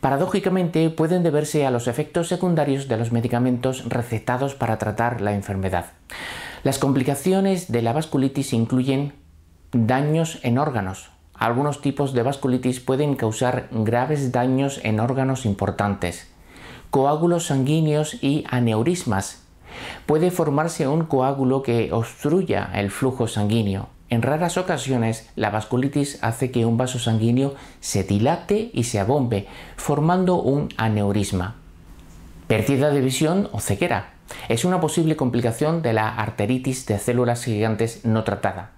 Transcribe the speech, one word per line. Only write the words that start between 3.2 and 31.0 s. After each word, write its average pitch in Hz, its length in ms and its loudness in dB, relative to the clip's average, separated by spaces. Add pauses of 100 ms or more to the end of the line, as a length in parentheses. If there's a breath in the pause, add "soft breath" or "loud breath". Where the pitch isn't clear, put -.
recetados 123 680 -2
para 110 240 -2
tratar 110 420 -2
la 104 140 0
enfermedad. 95 580 -2 (720 loud breath)
Las 135 140 0
complicaciones 175 920 2
de 117 120 2
la 113 100 0
vasculitis 135 640 0
incluyen 131 580 2 (580)
daños 147 760 2
en 120 120 2
órganos. 107 540 -2 (240)
Algunos 123 480 0
tipos 135 320 -2
de 120 80 2
vasculitis 127 580 0
pueden 139 340 0
causar 123 560 -2
graves 123 600 0
daños 131 520 2
en 107 140 2
órganos 131 460 0
importantes, 98 840 0 (640 loud breath)
coágulos 156 560 2
sanguíneos 151 760 2
y 139 260 2
aneurismas. 120 960 0 (640 loud breath)
Puede 160 240 4
formarse 160 560 0
un 160 180 2
coágulo 135 580 2
que 117 300 0
obstruya 113 800 0
el 101 180 0
flujo 123 360 0
sanguíneo. 104 640 0 (220)
En 117 120 2
raras 156 360 0
ocasiones, 127 760 -2
la 107 160 0
vasculitis 135 720 -2
hace 120 280 -2
que 117 160 2
un 117 100 2
vaso 127 220 -2
sanguíneo 117 560 2 (260 loud breath)
se 98 240 -2
dilate 170 680 0
y 120 120 0
se 107 160 -2
abombe, 117 460 0 (300 loud breath)
formando 175 600 2
un 135 400 0
aneurisma. 104 800 0 (920)